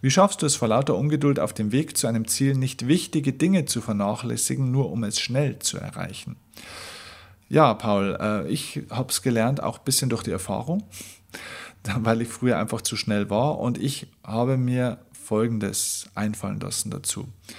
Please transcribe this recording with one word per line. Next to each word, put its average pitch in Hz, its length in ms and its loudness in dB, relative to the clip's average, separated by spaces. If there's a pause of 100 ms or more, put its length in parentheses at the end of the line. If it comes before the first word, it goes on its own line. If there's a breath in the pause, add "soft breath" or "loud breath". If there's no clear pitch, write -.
„Wie 135 100 4
schaffst 190 300 6
du 156 60 2
es 139 100 2
vor 117 120 0
lauter 127 280 4
Ungeduld 143 420 2
auf - 140 0
dem 107 180 0
Weg 139 280 0
zu - 80 0
einem 113 200 0
Ziel 139 280 2
nicht 131 340 -2
wichtige 151 460 2
Dinge 160 320 4
zu - 160 -2
vernachlässigen, 117 880 -2
nur 131 200 2
um 117 140 -2
es 104 160 -2
schnell 139 380 0
zu - 180 -4
erreichen?“ - 600 -10 (1120 loud breath)
Ja, 143 240 8
Paul, 101 440 2
äh, 104 300 -2
ich - 400 -4
hab's 127 320 -2
gelernt, 123 420 2
auch - 160 -4
ein - 60 -20
bisschen 135 240 0
durch 113 140 -2
die - 80 -4
Erfahrung, 123 520 -2 (540 loud breath)
<laughs> - 600 -8
weil 113 240 2
ich 117 60 -4
früher 120 300 0
einfach 110 220 -2
zu - 160 -4
schnell 104 320 0
war 123 300 2
und - 180 0
ich 135 300 -4 (160)
habe 123 340 0
mir 123 420 0 (140)
Folgendes 107 1000 -2
einfallen 202 460 -4
lassen - 300 -6
dazu. - 380 -6 (300 loud breath)